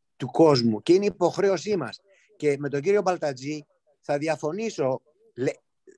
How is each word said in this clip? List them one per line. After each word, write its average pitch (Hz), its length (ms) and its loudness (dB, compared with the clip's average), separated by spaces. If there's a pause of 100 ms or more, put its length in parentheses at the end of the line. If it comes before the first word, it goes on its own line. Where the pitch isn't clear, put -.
(180)
του 127 100 -8
κόσμου 120 540 4
και 170 120 4
είναι 202 120 4
υποχρέωσή 185 720 -2
μας. 123 260 -8 (340)
Και 143 220 0
με 143 120 -8
τον 139 120 -4
κύριο 202 200 2
Μπαλτατζή 151 640 -4 (360)
θα 147 160 -2
διαφωνήσω, 156 840 -4 (340)
λε-, 135 240 -4 (380)